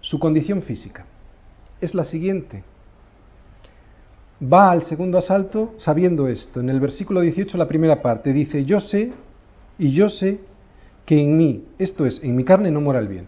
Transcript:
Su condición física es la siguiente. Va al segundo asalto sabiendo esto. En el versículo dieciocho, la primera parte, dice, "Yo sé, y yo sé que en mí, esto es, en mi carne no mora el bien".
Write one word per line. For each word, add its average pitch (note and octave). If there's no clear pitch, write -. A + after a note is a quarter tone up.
Su -
condición D#3+
física -
es -
la E3
siguiente. E3
Va F3+
al E3+
segundo F3
asalto G3
sabiendo D#3+
esto. A#2+
En B2+
el C3
versículo F3
dieciocho, F3
la E3+
primera D#3
parte, B2
dice, D3
"Yo G3
sé, G#3
y D3
yo G3
sé G3
que D#3
en D3
mí, D3
esto F#3
es, -
en B2
mi B2+
carne F#3+
no D3
mora C#3
el G#2+
bien". F#2+